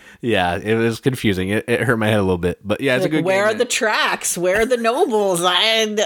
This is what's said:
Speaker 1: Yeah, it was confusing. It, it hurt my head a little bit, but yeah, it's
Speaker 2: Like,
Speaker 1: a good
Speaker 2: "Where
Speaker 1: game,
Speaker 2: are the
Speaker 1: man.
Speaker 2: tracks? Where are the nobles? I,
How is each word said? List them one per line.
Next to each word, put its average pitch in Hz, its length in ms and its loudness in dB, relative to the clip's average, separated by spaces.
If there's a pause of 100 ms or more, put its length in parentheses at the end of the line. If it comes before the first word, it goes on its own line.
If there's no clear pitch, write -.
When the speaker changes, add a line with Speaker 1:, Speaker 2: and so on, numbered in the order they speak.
(220)
Speaker 1:
Yeah, 92 360 0
it 110 180 0
was 113 240 0
confusing. 98 500 0
It, 107 180 -2
it 117 140 0
hurt 117 160 0
my 107 100 0
head 107 120 2
a 98 40 2
little 92 140 2
bit, 87 260 -2
but 101 160 -4
yeah, 131 160 0
it's 185 100 0
Speaker 2:
Like, 151 80 -2
Speaker 1:
a - 40 -2
good 160 80 -2
Speaker 2:
"Where 190 220 0
Speaker 1:
game, 220 80 2
Speaker 2:
are - 20 -8
the 240 80 0
Speaker 1:
man. 240 60 -8
Speaker 2:
tracks? 220 680 -2
Where 180 240 0
are 226 60 4
the 254 100 0
nobles? 226 680 0
I, 214 520 0 (100)